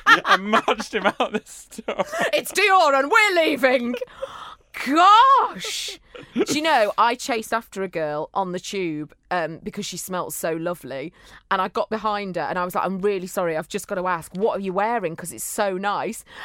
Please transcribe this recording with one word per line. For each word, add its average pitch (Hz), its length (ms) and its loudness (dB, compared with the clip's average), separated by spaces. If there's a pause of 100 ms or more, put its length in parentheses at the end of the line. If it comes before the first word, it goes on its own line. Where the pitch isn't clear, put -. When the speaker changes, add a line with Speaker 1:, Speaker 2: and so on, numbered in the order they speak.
Speaker 1:
<laughs> 427 200 6
and 196 240 4
marched 220 440 0
him 190 140 0
out 214 260 0
the 214 120 -4
store. - 600 -8 (280)
Speaker 2:
"It's - 180 -2
Dior 359 480 4
and 285 120 0
we're 415 320 6
leaving." 262 520 2 (920)
Gosh! 403 1120 4 (340)
Do 277 220 0
you 302 80 0
know, 262 340 4
I 233 160 4
chased 233 400 -4
after 214 300 -4
a 190 40 -2
girl 156 460 -4
on 185 200 -2
the 180 60 -6
tube, 160 540 -6 (160)
um, 165 320 -4
because 208 240 -8
she 180 120 -10
smelt 180 360 -6
so 165 200 -4
lovely. 165 600 -6 (380)
And 190 100 2
I 190 60 0
got - 240 -4
behind 202 460 -4
her 160 40 -2
and 143 160 -4
I 180 80 -2
was 180 80 -6
like, 202 100 0
"I'm 190 160 -2
really 190 280 -2
sorry, 170 280 -2
I've 160 120 -4
just - 200 -8
got 202 80 -6
to 180 120 -4
ask, 170 280 -4
what 202 220 0
are 202 40 -8
you 190 120 -4
wearing? 196 420 0
'Cause 165 160 -12
it's - 120 -12
so 196 340 -2
nice." 196 480 -4 (200)